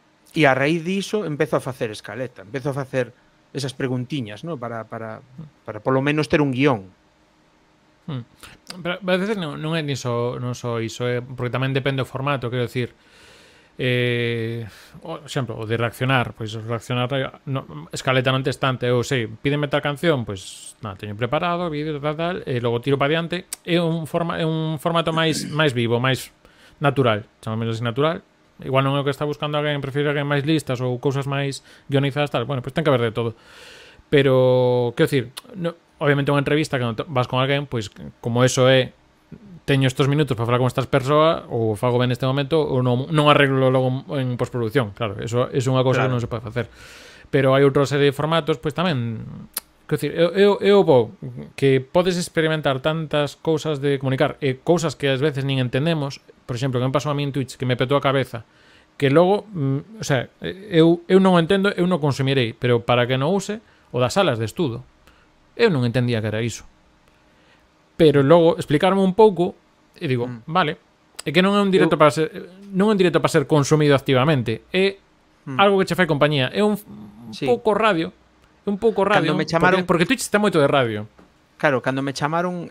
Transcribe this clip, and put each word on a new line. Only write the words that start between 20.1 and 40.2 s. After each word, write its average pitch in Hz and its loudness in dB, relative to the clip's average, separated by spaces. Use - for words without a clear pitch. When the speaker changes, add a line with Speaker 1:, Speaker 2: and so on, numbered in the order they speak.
Speaker 2:
pois, - -14
na, 98 -12
teño 104 -10
preparado, 165 -4
vídeo, 151 -6
tal, 151 -4
tal, 175 -4
e 123 -4
logo 117 -2
tiro 139 0
pa 139 2
diante, 165 -4
é 175 0
un 165 -2
forma-, 170 -4
é 170 -2
un 160 -2
formato 165 -2
máis, 160 0
<clears throat> 151 -4
máis 151 2
vivo, 117 0
máis 127 -2
natural, 120 2
chamámoslo 113 -4
así 110 -6
natural, 135 -2
igual 135 0
non 139 0
é - 0
o 135 -4
que 143 0
está 151 -6
buscando 147 -4
alguén, 147 -2
prefiro 143 -2
alguén 143 -2
máis 143 0
listas 147 0
ou 127 -4
cousas 135 -2
máis 139 -6
guionizadas, 139 0
tal, 123 -2
bueno, 117 -4
pois 127 -10
ten 160 0
que 147 4
haber 117 4
de 107 -6
todo. 117 -2
Pero, 127 4
quero 151 2
dicir, 135 -2
no, 170 -6
obviamente 143 0
unha 143 2
entrevista, 147 0
cando 117 -4
te, - -18
vas 123 -2
con 127 -2
alguén, 139 -2
pois, 110 -6
como 123 2
eso 127 4
é, 131 4
"Teño 135 2
estos 135 0
minutos 143 0